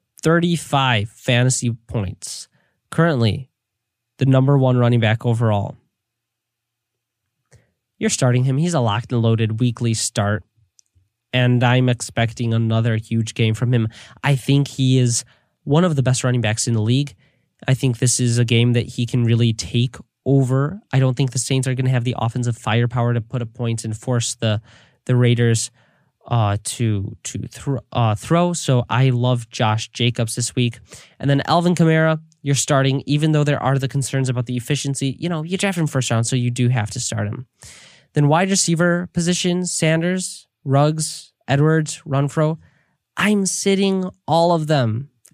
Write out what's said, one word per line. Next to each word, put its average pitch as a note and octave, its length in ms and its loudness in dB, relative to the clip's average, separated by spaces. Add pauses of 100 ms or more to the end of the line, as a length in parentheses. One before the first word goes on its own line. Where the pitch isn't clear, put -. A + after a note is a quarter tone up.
(220)
thirty-five C#3+ 880 2
fantasy B2 600 0 (160)
points. - 600 -8 (420)
Currently, C3 580 0 (720)
the C3+ 80 0
number C3+ 320 4
one B2+ 200 2
running A#2+ 200 4
back A2 260 0
overall. A2 520 0 (2250)
You're A3 120 -2
starting B2 320 2
him. C3 160 0
He's E3+ 160 0
a C#3+ 60 0
locked A2 320 -2
and A#2 100 2
loaded A2 380 0
weekly A#2+ 340 0
start. G#2 480 -2 (920)
And B2 300 2
I'm B2+ 260 4
expecting A#2 640 -2
another A2+ 440 0
huge A2+ 380 -4
game A2 200 0
from B2 180 -2
him. A2+ 160 2 (360)
I C#3 100 4
think C#3 320 2
he C3 320 2
is A#2+ 260 0 (380)
one D3+ 220 2
of E3 100 0
the C#3 80 2
best B2+ 220 0
running B2 160 0
backs A2 260 -2
in A#2 80 0
the G#2+ 80 0
league. C3 320 0 (540)
I C3 60 2
think B2 240 0
this B2 200 0
is A#2+ 200 0
a A#2+ 60 2
game A#2+ 280 2
that A#2+ 140 0
he A#2+ 200 -6
can B2 180 0
really A#2 280 2
take A#2+ 440 -4 (280)
over. C#3 560 0 (120)
I C3+ 60 0
don't C3 180 2
think C3+ 140 -2
the C3 80 -6
Saints C3 300 -2
are C3 60 -2
gonna C3 160 -2
have B2 140 0
the B2+ 140 -4
offensive A#2+ 380 -2
firepower A#2+ 580 0
to A2+ 60 -2
put A#2 220 -6
up A2 120 -12
points A#2 300 -6
and G#2+ 120 -6
force A#2+ 380 -4
the, A2 260 -2 (440)
the B2+ 100 0
Raiders, A#2+ 560 2 (560)
uh, G#2+ 380 2
to, G#2 580 -4
to - 240 -10
thro-, - 460 -6
uh, A2 240 2
throw. F3 360 0
So C3 360 0
I C3 220 2
love A#2+ 400 0
Josh A2 400 -2
Jacobs A#2+ 440 -2
this - 220 -6
week. A#2+ 240 -2 (400)
And C#3 100 0
then C#3 160 2
Alvin F3 300 2
Kamara, D#3+ 440 2 (220)
you're C#3+ 140 -2
starting, C3+ 500 0
even D3 240 0
though D3+ 140 2
there C#3+ 180 0
are C3+ 160 0
the C3+ 80 -2
concerns C3+ 420 -2
about B2 180 -2
the B2 100 -6
efficiency. C3+ 640 -4
You E3+ 80 -4
know, D#3+ 160 -4
you F3 120 -6
draft F#3+ 220 -2
him D#3+ 80 0
first C3 240 -2
round, A#2 160 0
so - 80 -4
you B2 160 0
do A#2+ 180 0
have A#2 220 -2
to B2+ 100 -8
start A2 280 -4
him. B2+ 180 -10 (680)
Then D3 120 4
wide E3+ 240 2
receiver F3 600 0
position, F3 520 -2
Sanders, F3 840 -2 (160)
Ruggs, D3 680 0 (140)
Edwards, D#3 580 2
Renfrow. D3+ 540 -2 (580)
I'm G3+ 300 2
sitting F#3+ 640 0 (160)
all E3+ 260 4
of D#3+ 140 0
them. C3 440 0 (240)